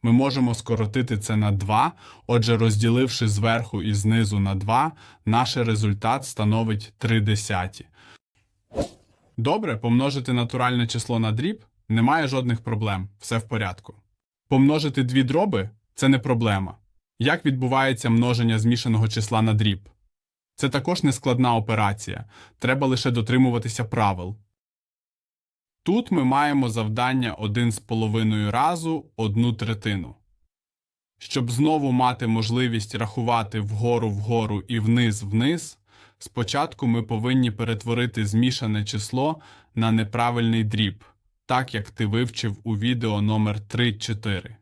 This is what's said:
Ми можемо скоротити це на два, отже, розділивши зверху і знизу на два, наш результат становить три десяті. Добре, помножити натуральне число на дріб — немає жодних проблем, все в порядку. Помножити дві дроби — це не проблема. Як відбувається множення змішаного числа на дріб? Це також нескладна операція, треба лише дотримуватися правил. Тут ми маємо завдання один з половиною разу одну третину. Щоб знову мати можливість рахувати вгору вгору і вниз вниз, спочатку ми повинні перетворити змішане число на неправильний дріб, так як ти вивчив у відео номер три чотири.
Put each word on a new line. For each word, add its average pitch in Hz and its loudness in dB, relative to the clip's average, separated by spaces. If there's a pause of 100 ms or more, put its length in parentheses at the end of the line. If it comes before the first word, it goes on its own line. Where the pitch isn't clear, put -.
Ми 117 4
можемо 127 4
скоротити 113 -2
це 107 -2
на 104 2
два, 107 2 (340)
отже, 117 2
розділивши 113 2
зверху 110 0
і 107 0
знизу 104 2
на 98 0
два, 117 0 (320)
наш 117 2
результат 113 0
становить 110 -2
три 113 2
десяті. 104 -2 (1500)
Добре, 147 0
помножити 127 0
натуральне 123 0
число 117 -4
на 110 0
дріб — 156 -4 (240)
немає 131 2
жодних 123 -2
проблем, 104 -4 (100)
все - -4
в 110 -8
порядку. 104 -6 (540)
Помножити 143 4
дві 127 2
дроби — 131 0 (240)
це 135 2
не 135 6
проблема. 107 0 (400)
Як 147 0
відбувається 131 0
множення 117 2
змішаного 113 2
числа 110 0
на 110 2
дріб? 104 0 (640)
Це - -2
також 156 -2
нескладна 127 2
операція, 107 -2 (340)
треба 135 0
лише 131 0
дотримуватися 120 0
правил. 101 -2 (1500)
Тут 226 0
ми 156 2
маємо 139 2
завдання 117 -2
один 110 0
з 104 -6
половиною 110 0
разу 160 -2 (100)
одну 113 0
третину. 104 -4 (1040)
Щоб 123 -4
знову 143 2
мати 123 2
можливість 113 0
рахувати 113 -2
вгору 113 0
вгору 107 -2
і 117 -2
вниз 110 2
вниз, 120 -2 (400)
спочатку - -4
ми 117 2
повинні 123 0
перетворити 117 -2
змішане 110 0
число 127 -4 (340)
на 113 2
неправильний 113 0
дріб, 107 -2 (420)
так 127 -2
як 101 -6
ти - -4
вивчив 113 -2
у 113 -2
відео 113 0
номер 107 0
три 117 0
чотири. 107 -6